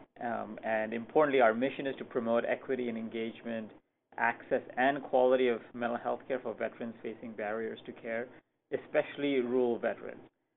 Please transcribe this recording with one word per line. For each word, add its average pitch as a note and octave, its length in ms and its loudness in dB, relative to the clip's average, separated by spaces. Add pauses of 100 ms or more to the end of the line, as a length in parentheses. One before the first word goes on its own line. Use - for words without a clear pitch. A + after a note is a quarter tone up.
(220)
um, G#2+ 420 -6
and A2 280 0
importantly, C3+ 480 4
our A2+ 140 8
mission C3 320 -2
is C3 120 -4
to A#2+ 60 -8
promote A#2 420 2
equity B2 420 -2
and A2+ 100 -4
engagement, A2+ 720 -8 (480)
access, A#2 440 0 (160)
and C#3 240 2
quality B2+ 460 6
of A2+ 120 2 (140)
mental A#2 240 -2
health A#2+ 280 -2
care C3 160 -2
for A2+ 120 -6
veterans A2+ 480 -6
facing A2+ 300 -10
barriers A2 520 -4
to A#2 80 -12
care, A2+ 340 -6 (460)
especially C#3+ 680 0
rural A#2+ 380 2
veterans. - 440 -4 (340)